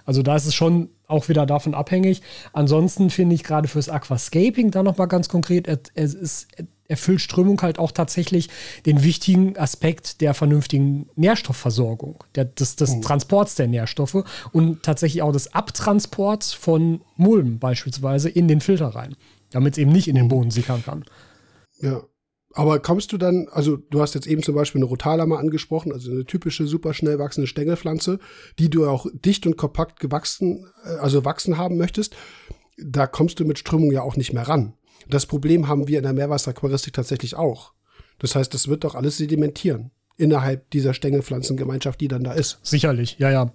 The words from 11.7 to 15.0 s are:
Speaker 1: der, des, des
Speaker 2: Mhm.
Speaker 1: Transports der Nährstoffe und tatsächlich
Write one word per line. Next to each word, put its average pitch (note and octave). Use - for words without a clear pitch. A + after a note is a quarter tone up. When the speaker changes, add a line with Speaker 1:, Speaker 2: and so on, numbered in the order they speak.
Speaker 1:
der, C3
des, C3
des C3
Speaker 2:
Mhm. A2+
Speaker 1:
Transports G3
der C3+
Nährstoffe C3
und E3
tatsächlich D#3+